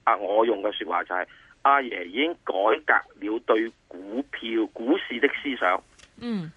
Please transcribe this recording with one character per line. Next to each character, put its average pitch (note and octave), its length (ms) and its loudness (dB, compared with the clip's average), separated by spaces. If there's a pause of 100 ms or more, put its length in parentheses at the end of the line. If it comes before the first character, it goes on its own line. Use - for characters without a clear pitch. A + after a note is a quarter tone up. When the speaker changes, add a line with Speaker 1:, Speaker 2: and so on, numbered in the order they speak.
Speaker 1:
啊， A2+ 120 4
我 G#2 300 2
用 G2+ 160 0
嘅 G#2 100 -2
說 G#2 180 -8
話 F2 140 0
就 F2+ 100 -6
係， F2+ 120 -2 (360)
阿 C#3 180 6
爺 G#2 240 -6
已 E2+ 80 -12
經 C#3+ 200 0 (120)
改 - 100 -2 (320)
革 B2 80 4 (260)
了 G#2+ 200 -4
對 A2+ 320 0 (160)
股 G2+ 420 -8
票、 A2+ 420 -2
股 A#2 240 0
市 A#2+ 220 -8
的 B2 100 2
思 - 280 -4
想。 F#2 260 0 (380)
Speaker 2:
嗯。 G#3 360 -6